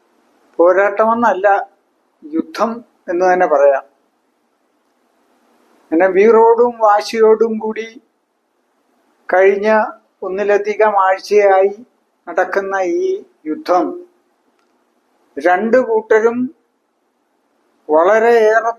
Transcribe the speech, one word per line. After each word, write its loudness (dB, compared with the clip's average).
പോരാട്ടമെന്നല്ല, 0
യുദ്ധം -2
എന്ന് -2
തന്നെ 2
പറയാം. 2
പിന്നെ 2
വീറോടും 4
വാശിയോടും 2
കൂടി -10
കഴിഞ്ഞ 0
ഒന്നിലധികം -2
ആഴ്ചയായി 0
നടക്കുന്ന -4
ഈ -4
യുദ്ധം -2
രണ്ടു 0
കൂട്ടരും 0
വളരെയേറെ 2